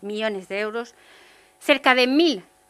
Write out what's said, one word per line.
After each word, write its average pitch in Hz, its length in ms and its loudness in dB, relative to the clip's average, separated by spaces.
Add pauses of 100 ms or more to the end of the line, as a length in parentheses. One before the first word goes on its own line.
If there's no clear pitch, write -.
millones 208 480 -6
de 196 100 -6
euros, 220 340 -8 (640)
cerca 269 380 2
de 254 120 4
mil 277 360 2 (260)